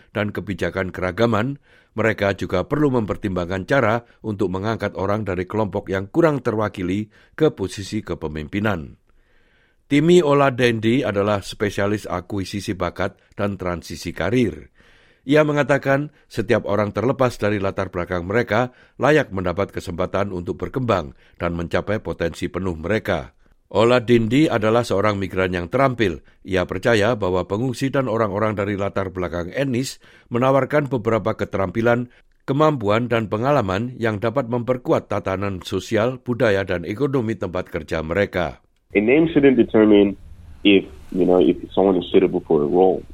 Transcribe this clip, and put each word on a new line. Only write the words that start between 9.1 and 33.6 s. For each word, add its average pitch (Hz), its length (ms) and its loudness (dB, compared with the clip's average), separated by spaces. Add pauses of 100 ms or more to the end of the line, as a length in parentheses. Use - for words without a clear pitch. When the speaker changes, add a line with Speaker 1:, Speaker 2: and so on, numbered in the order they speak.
Speaker 1:
Timmy 165 320 6
Oladendi 127 800 2
adalah 101 400 0
spesialis 104 640 -2
akuisisi 95 720 -6
bakat 90 420 -4 (160)
dan 101 240 -4
transisi 85 560 -8
karir. 92 540 0 (580)
Ia 151 160 6
mengatakan, 143 720 0 (180)
setiap 107 320 0
orang 104 320 -2
terlepas 123 400 0
dari 104 240 0
latar 95 320 -4
belakang 87 320 -4
mereka 113 480 0 (240)
layak 135 400 2
mendapat 92 400 -2
kesempatan 92 560 -4
untuk 90 240 -6
berkembang 92 640 -2 (180)
dan 85 220 -4
mencapai 87 420 -2
potensi 85 480 -4
penuh 87 320 -4
mereka. 87 560 -4 (340)
Ola 120 320 4
Dindi 120 480 4
adalah 110 320 2
seorang 101 400 0
migran 92 320 -2
yang 87 160 -4
terampil. 120 560 0 (160)
Ia 90 240 0
percaya 110 480 2
bahwa 92 320 -2
pengungsi 123 480 -4
dan 131 160 0
orang-orang 107 480 -2
dari 104 160 -2
latar 98 400 -4
belakang 87 400 -6
etnis 135 480 -4 (320)
menawarkan 131 560 2
beberapa 110 480 -2
keterampilan, 110 720 0 (400)
kemampuan, 127 640 2
dan 113 160 0
pengalaman 117 720 0